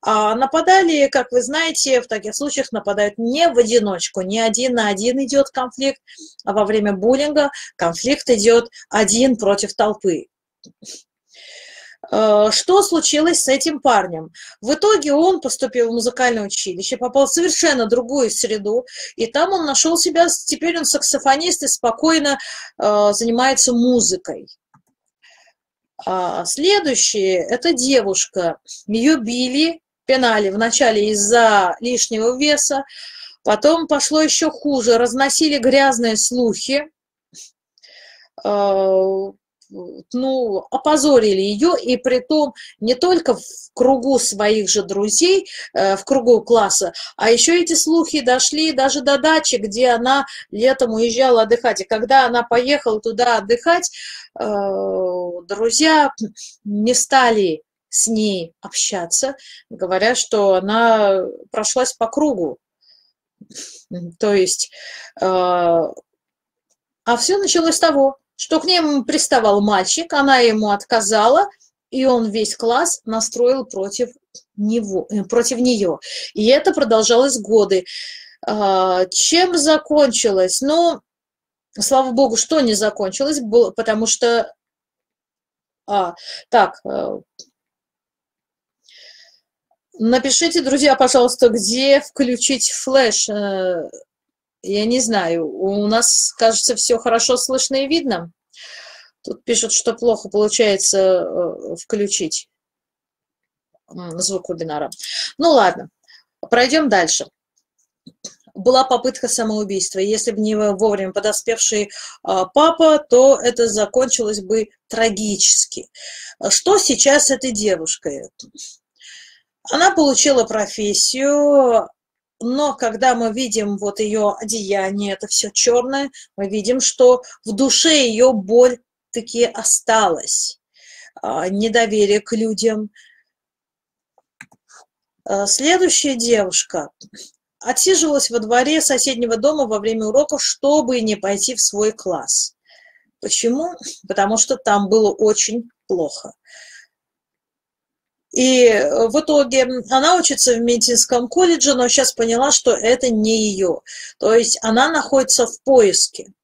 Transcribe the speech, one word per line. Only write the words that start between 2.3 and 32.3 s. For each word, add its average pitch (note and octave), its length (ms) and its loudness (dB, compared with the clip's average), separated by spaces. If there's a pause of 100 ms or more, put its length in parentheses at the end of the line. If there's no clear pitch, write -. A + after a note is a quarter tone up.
случаях C#4 360 -6
нападают G#3 460 -2
не B3+ 320 0
в B3 100 2
одиночку, G#3 640 0
не G3 180 -4
один A3+ 340 0
на A3 140 0
один A3 360 -2
идет C#4 280 2
конфликт, C4 500 -4 (440)
а F#3+ 80 -4
во G#3 120 2
время G#3 280 0
буллинга C#4 580 0 (240)
конфликт F#3 540 -4
идет A#3 400 4 (200)
один A3 480 2
против G3+ 380 -2
толпы. G#3 500 -2 (1900)
Э, G#3+ 400 4
что F#4 320 2
случилось D#4+ 600 0
с - 40 -2
этим C#4 340 -2
парнем? F3+ 500 0 (300)
В A#3+ 120 -2
итоге D4+ 400 2
он E4+ 280 2
поступил B3 480 -2
в A#3 40 -6
музыкальное A#3+ 520 -2
училище, G3 520 -8
попал B3 300 0
в - 60 -4
совершенно D#4 540 0
другую A#3+ 440 0
среду, G#3+ 540 -4 (300)
и A3+ 120 -4
там E4 260 0
он E4+ 120 -2
нашел D#4 320 0
себя, E4+ 320 2
с-, - 160 -6
теперь E4 320 -4
он D#4+ 80 -6
саксофонист D4 760 0
и C4+ 40 -4
спокойно, C#4+ 720 0 (420)
э, G#3 340 2
занимается B3 600 0
музыкой. A#3 720 0 (1600)
А, F3+ 400 -4
следующее, C4 920 0 (100)
это D#4 260 -2
девушка. G3+ 840 -2 (300)
Ее A#3+ 300 2
били, B3+ 640 -2 (240)
пинали A#3 440 2
вначале A3 640 2
из-за G#3 680 4
лишнего A#3 580 -2